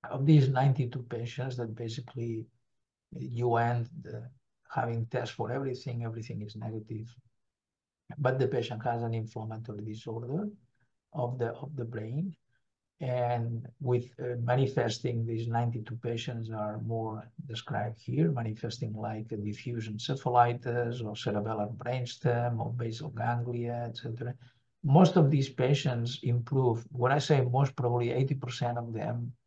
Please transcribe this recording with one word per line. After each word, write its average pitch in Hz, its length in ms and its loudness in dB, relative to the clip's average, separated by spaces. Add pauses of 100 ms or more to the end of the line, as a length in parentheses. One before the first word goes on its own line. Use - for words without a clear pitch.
Of 135 200 -2
these 143 220 10
ninety-two 131 600 2
patients 120 480 -4
that 110 180 -4
basically 117 720 -6 (640)
you 120 440 0
end 120 340 2 (120)
the, 113 280 -10 (440)
having 117 340 -2
tests 120 280 -4
for 113 160 -4
everything, 127 520 -4
everything 113 380 -8
is 104 140 -12
negative, 110 580 -10 (1040)
but 135 220 2
the 123 80 4
patient 113 360 -2
has 117 200 0
an 113 100 -2
inflammatory 110 680 -8
disorder 117 640 -6 (680)
of 123 240 -4
the, 117 120 -2
of 139 260 -10
the 123 100 -4
brain, 123 500 -6 (640)
and 120 680 -2 (120)
with, 123 260 0 (140)
uh, 123 220 -4
manifesting 120 840 2
these 113 200 -2
ninety-two 117 500 -2
patients 117 520 -4
are 107 300 -4
more 110 440 -4 (220)
described 113 540 -6
here, 151 320 2
manifesting 113 640 -4
like 107 360 -6
a 107 60 -4
diffuse 110 500 -6
encephalitis 120 1160 2
or 104 80 -6
cerebellar 104 640 -2
brainstem 120 800 0
or - 160 -4
basal 117 360 -4
ganglia, 120 760 -2
et 117 80 -10
cetera. 120 380 -6 (520)
Most 170 300 10
of 147 160 8
these 135 160 4
patients 127 760 2
improve. 120 680 2
When 123 220 4
I 151 60 6
say 143 200 6
most, 127 340 4
probably 120 380 2
eighty 135 240 2
percent 120 420 -2
of 117 140 -6
them 120 400 -4 (160)